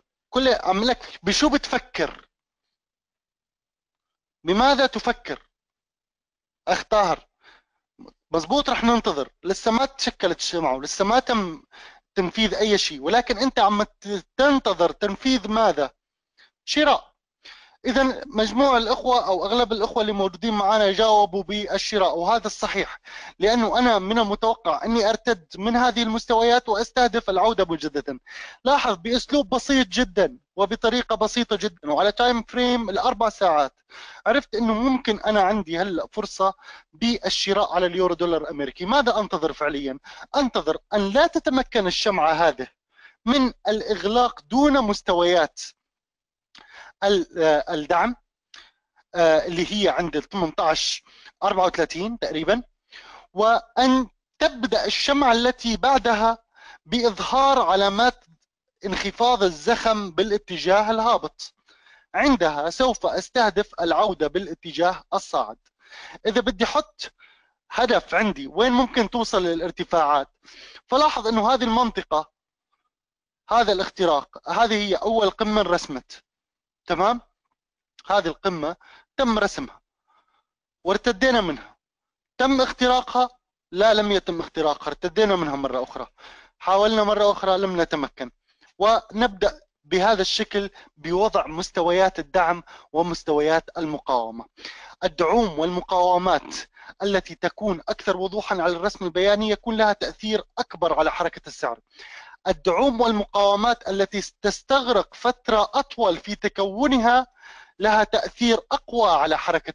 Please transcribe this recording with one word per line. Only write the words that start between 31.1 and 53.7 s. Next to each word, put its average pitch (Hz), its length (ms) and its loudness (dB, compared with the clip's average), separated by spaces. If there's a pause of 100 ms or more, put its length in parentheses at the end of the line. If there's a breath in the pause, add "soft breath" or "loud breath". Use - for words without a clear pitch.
بسيطة 220 400 -2
جدًا 175 360 -6
وعلى 185 200 2
تايم 240 300 2
frame 233 480 -2
الأربع 214 380 0
ساعات، 156 440 2 (540 loud breath)
عرفت 247 280 0
أنه 226 200 0
ممكن 247 460 0
أنا 214 220 2
عندي 180 360 0
هلأ 180 340 -4
فرصة 190 420 -2 (380 loud breath)
بالشراء 196 800 -2
على 180 140 -2
اليورو 175 280 0
دولار 165 360 -2
أمريكي. 143 340 -8
ماذا 233 340 0
أنتظر 160 340 -2
فعليًا؟ 143 460 -6 (380 loud breath)
أنتظر 196 420 0 (160)
أن 202 140 0
لا 269 180 4
تتمكن 254 600 -2
الشمعة 175 460 0
هذه 151 340 0 (600 soft breath)
من 254 260 2 (160)
الإغلاق 214 760 0
دون 277 420 2
مستويات 175 760 0 (1400 loud breath)
ال-، 196 340 0
آه، 160 360 2
الدعم، 170 420 -2 (960 loud breath)
آه، 160 320 4
اللي 175 260 -2
هي 208 160 0
عند 156 280 -2
ال 143 120 -4
ثمانية 170 300 -4
عشر - 440 -2 (400 loud breath)
أربعة 185 240 2
وثلاثين 175 520 -4
تقريبًا، 170 440 -2 (720 loud breath)
وأن 233 760 2 (300)